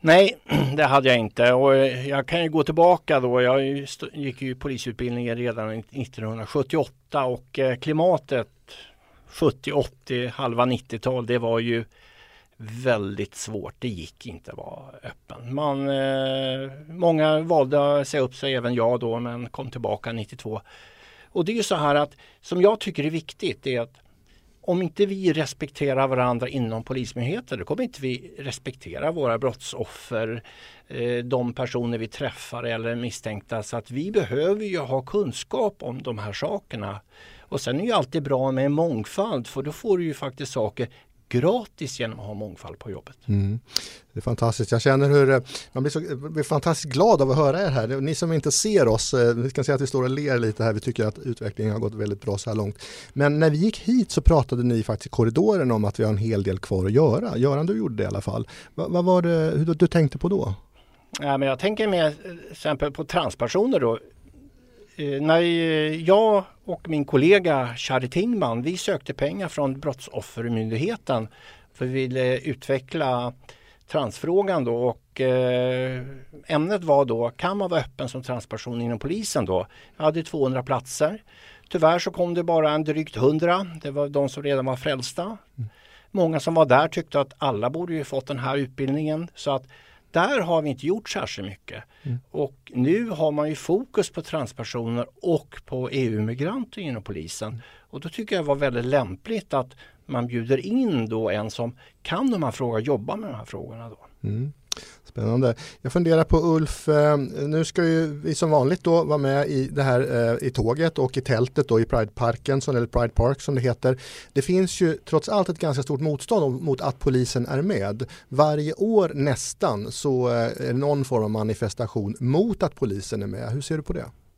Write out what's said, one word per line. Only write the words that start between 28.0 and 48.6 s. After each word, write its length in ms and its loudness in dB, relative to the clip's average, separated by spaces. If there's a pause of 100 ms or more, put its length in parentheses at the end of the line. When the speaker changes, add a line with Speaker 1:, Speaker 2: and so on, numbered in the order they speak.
Speaker 1:
vi 380 -6
respektera 720 -8
våra 260 0
brottsoffer, 1040 -6 (460)
eh, 360 -4
de 280 -2
personer 460 -2
vi 100 -6
träffar 560 -8
eller 300 -4
misstänkta. 680 -8
Så 140 -8
att 140 -10
vi 200 -6
behöver 540 0
ju 140 -4
ha 240 -2
kunskap 800 -2
om 220 -10
de 160 -6
här 140 -8
sakerna. 680 -6 (480)
Och 120 -6
sen 160 -4
är 40 -2
det 60 -4
ju 60 0
alltid 300 0
bra 300 0
med 180 2
mångfald, 760 -2
för 160 -8
då 100 -8
får 260 0
du 60 -2
ju 100 -2
faktiskt 380 -10
saker 360 -2 (400)
gratis 720 -2
genom 200 -6
att 60 -12
ha 80 -10
mångfald 440 -12
på 120 -14
jobbet. 260 -14 (100)
Speaker 2:
Mm. 340 2 (520)
Det 60 -8
är 40 -8
fantastiskt. 500 -2
Jag 100 2
känner 260 4
hur, 220 6
eh, 100 6 (320)
man 100 -4
blir 80 0
så, 100 -4 (160)
blir 260 -6
fantastiskt 500 -2
glad 300 6
av 80 4
att 60 4
höra 260 2
er 80 0
här. 180 0
Ni 260 -2
som 180 -2
inte 200 0
ser 360 4